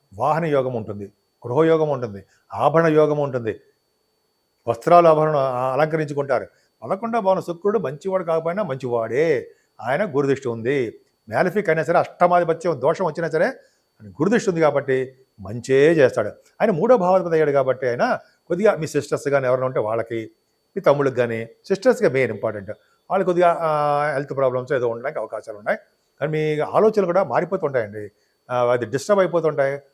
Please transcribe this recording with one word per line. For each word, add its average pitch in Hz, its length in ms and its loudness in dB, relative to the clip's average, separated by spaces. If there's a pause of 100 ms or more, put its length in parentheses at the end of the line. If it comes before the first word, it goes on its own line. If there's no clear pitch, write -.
(140)
వాహన 151 300 0
యోగం 131 300 0
ఉంటుంది, 104 380 -8 (340)
గృహయోగం 156 420 2
ఉంటుంది, 117 360 -8 (300)
ఆభరణ 143 320 2
యోగం 151 320 4
ఉంటుంది, 123 420 -4 (1080)
వస్త్రాలు 165 400 6
ఆభరణ, 156 280 4
ఆ, 131 360 -2
అలంకరించుకుంటారు. 143 720 -2 (360)
పదకొండో 220 380 -4
భావన 190 200 2
శుక్రుడు 185 380 -4
మంచివాడు 180 460 -4
కాకపోయినా 170 380 -2
మంచివాడే, 127 880 -2 (300)
ఆయన 139 360 -2
గురుదృష్టి 139 320 0
ఉంది. 117 520 -4 (280)
మ్యాలిఫిక్ 175 400 0
అయినా 160 140 0
సరే 165 160 2
అష్టమాధిపత్యం 170 840 0
దోషం 160 240 0
వచ్చినా 165 240 -4
సరే 156 160 0
ఆయన - 680 -10
గురుదృష్టి 196 400 0
ఉంది 165 100 -2
కాబట్టి 131 540 0 (260)
మంచే 131 520 2
చేస్తాడు. 123 360 4
ఆయన - 420 -4
మూడో 214 260 4
భావాధిపతి 180 360 2
అయ్యాడు 156 180 4
కాబట్టి 131 380 0
ఆయన 180 300 0 (300)
కొద్దిగా 185 280 2
మీ 156 100 -6
సిస్టర్స్ 143 420 -4
కానీ 139 180 2
ఎవరైనా 127 200 0
ఉంటే 135 140 -2
వాళ్ళకి, 113 500 -4 (460)
మీ 190 60 -6
తమ్ముళ్ళకి 139 340 2
కానీ, 117 320 -2 (160)
సిస్టర్స్గా 202 460 0
మెయిన్ 127 220 0
ఇంపార్టెంట్, 104 380 -8 (400)
వాళ్ళు 185 140 0
కొద్దిగా, 175 360 2
ఆ, 147 420 0 (100)
హెల్త్ 139 240 -6
ప్రాబ్లమ్స్ 127 360 -2
ఏదో 123 160 0
ఉండడానికి 123 300 -6
అవకాశాలు 107 400 -10
ఉన్నాయి. 131 200 -4 (420)
కానీ 151 120 -4
మీ 156 280 -2
ఆలోచనలు 190 460 2
కూడా 180 180 0
మారిపోతుంటాయండి, 131 880 -4 (380)
ఆ, 123 220 0
అది 120 140 0
డిస్టర్బ్ 139 340 0
అయిపోతుంటాయి. 151 600 0 (140)